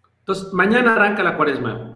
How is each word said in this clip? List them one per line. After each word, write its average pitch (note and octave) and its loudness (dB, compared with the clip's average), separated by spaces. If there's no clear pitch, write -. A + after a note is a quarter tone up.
Entonces, F#3+ -6
mañana A3+ 2
arranca G#3 2
la E3+ 0
cuaresma. A#2+ -4